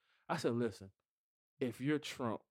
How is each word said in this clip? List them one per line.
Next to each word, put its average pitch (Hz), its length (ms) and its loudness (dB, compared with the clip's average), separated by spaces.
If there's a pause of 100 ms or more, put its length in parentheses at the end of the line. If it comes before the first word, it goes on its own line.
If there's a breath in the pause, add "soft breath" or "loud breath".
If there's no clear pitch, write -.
(300)
I - 80 0
said, 135 160 2
"Listen, 113 380 0 (680)
if 123 220 -2
you're 143 180 2
Trump, 120 400 -2 (120)